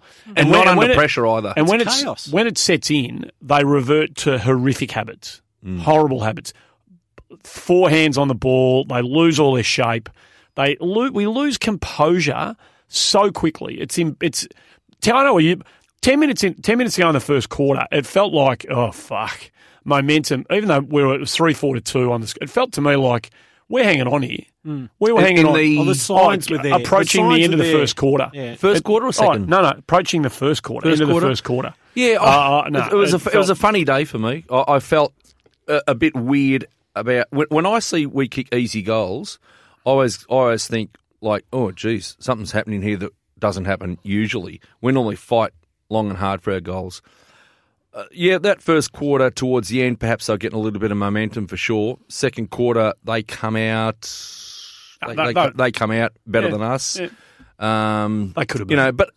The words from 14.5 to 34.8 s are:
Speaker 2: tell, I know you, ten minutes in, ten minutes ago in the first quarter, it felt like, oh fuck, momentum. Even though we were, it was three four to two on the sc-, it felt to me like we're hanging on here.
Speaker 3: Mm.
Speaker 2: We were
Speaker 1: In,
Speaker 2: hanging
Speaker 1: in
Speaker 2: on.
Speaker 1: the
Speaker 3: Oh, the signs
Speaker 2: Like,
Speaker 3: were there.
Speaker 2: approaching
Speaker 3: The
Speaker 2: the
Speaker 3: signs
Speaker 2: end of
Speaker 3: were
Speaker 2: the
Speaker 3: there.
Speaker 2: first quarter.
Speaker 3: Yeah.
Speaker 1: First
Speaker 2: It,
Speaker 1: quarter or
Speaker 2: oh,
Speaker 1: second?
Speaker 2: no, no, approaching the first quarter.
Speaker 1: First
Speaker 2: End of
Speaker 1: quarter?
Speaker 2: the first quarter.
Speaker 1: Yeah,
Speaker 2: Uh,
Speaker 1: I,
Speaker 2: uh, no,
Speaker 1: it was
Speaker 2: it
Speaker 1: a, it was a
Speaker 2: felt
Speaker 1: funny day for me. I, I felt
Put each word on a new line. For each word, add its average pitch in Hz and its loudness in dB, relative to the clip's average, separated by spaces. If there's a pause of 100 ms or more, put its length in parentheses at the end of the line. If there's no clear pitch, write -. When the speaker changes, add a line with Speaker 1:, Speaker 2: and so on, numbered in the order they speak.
Speaker 2:
tell, 240 2
I 277 4
know 262 4
you, 170 4 (400)
ten 277 4
minutes 285 2
in, 185 0
ten 226 0
minutes 240 -2
ago 170 4
in 156 2
the 135 2
first 135 -2
quarter, 139 0
it 147 0
felt 196 0
like, 135 2
oh 120 0
fuck, - -10 (340)
momentum. 143 2
Even 208 0
though 147 4
we 147 0
were, 135 2
it 135 -6
was 139 -6
three 165 2
four 135 -2
to 113 -4
two 127 -2
on 117 -2
the 110 -10
sc-, - -12
it 147 -10
felt 254 -2
to 143 -4
me 143 2
like 123 0 (400)
we're 247 0
hanging 139 2
on 139 0
here. 117 -10 (220)
Speaker 3:
Mm. 139 -10 (100)
Speaker 2:
We 220 2
were 214 4
Speaker 1:
In, 185 6
Speaker 2:
hanging 180 4
Speaker 1:
in 156 8
Speaker 2:
on. 151 4
Speaker 1:
the 156 4
Speaker 3:
Oh, 147 2
the 139 2
signs 185 2
Speaker 2:
Like, 156 -2
Speaker 3:
were 143 0
there. 180 4
Speaker 2:
approaching 196 2
Speaker 3:
The - 4
Speaker 2:
the 165 4
Speaker 3:
signs 165 6
Speaker 2:
end 170 2
of 156 2
Speaker 3:
were 165 4
Speaker 2:
the 165 2
Speaker 3:
there. 151 4
Speaker 2:
first - -2
quarter. 135 0
Speaker 3:
Yeah. 123 -12
Speaker 1:
First 190 2
Speaker 2:
It, 147 -12
Speaker 1:
quarter 220 0
or 254 -2
Speaker 2:
oh, - -4
Speaker 1:
second? 147 2
Speaker 2:
no, 185 4
no, 151 4
approaching 170 0
the 127 0
first 139 -2
quarter. 120 -4
Speaker 1:
First 156 4
Speaker 2:
End 147 2
of - 4
Speaker 1:
quarter? - 2
Speaker 2:
the 131 2
first 120 -4
quarter. 127 -4 (220)
Speaker 1:
Yeah, 240 2
Speaker 2:
Uh, 190 0
Speaker 1:
I, 139 4
Speaker 2:
uh, 143 -8
no, 135 -2
Speaker 1:
it 196 -2
was 196 4
Speaker 2:
it 180 -2
Speaker 1:
a, 214 -2
it 208 2
was 190 2
a 185 2
Speaker 2:
felt - -14
Speaker 1:
funny 202 2
day 139 2
for 143 -8
me. 127 -4
I, 127 2
I 143 4
felt 151 0 (540)